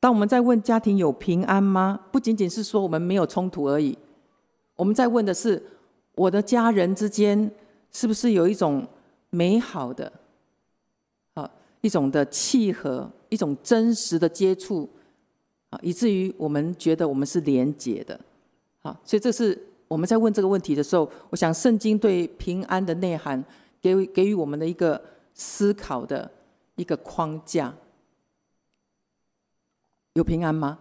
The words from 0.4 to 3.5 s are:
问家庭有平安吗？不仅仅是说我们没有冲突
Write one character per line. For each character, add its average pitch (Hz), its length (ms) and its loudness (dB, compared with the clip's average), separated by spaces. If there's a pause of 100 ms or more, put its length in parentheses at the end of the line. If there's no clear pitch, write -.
问 240 200 4
家 226 160 2
庭 220 200 2
有 165 140 2
平 175 340 0
安 196 180 2
吗？ 190 340 2 (140)
不 269 80 2
仅 226 160 0
仅 202 120 0
是 196 140 -6
说 202 200 -2
我 190 80 -2
们 160 120 -2
没 175 120 -2
有 190 120 2
冲 180 240 -2
突 170 140 -6